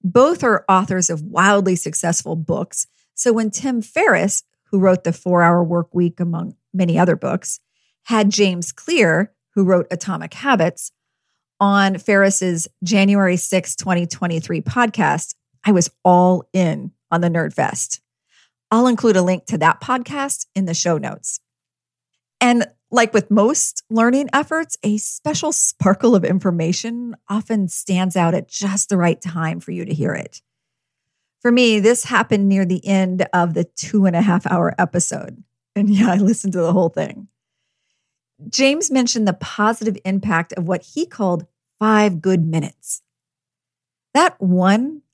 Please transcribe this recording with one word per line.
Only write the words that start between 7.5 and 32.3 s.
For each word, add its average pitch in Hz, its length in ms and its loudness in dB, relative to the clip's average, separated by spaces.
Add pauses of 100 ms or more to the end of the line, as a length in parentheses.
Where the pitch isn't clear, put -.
had 214 260 2
James 185 420 0
Clear, 202 600 0 (240)
who 196 80 2
wrote 180 260 2
Atomic 170 460 -8
Habits, 233 560 -2 (680)
on 196 380 2
Ferriss's 196 680 0 (160)
January 196 540 2
sixth, - 400 -4
twenty 175 280 -2
twenty-three 165 560 -6
podcast, 208 720 -2 (300)
I 214 80 2
was 175 180 2 (160)
all 180 480 4
in 165 380 -2 (180)
on 170 120 0
the 175 80 2
Nerd 165 240 -2
Fest. - 480 -4 (680)
I'll 240 180 2
include 226 280 2
a 185 80 4
link 180 240 -2
to 226 120 -4
that 156 220 4
podcast 277 720 -6
in 190 120 -2
the 170 100 -4
show 165 240 -2
notes. - 400 -10 (1000)
And 240 280 2 (220)
like 233 240 2
with - 160 2
most 214 600 0
learning 240 420 2
efforts, 311 500 -4
a 208 140 -2
special - 560 -6
sparkle - 640 2
of 175 80 2
information 190 920 -4 (100)
often 214 400 -2
stands 185 480 -2
out 170 180 2
at - 140 -4
just 196 400 -4
the 202 80 -2
right 170 240 2
time 165 400 -6
for - 120 -12
you 175 120 -8
to 202 100 -8
hear 151 200 -4
it. - 280 -12 (1000)
For 240 100 2
me, 233 300 4
this 233 240 2
happened 208 420 0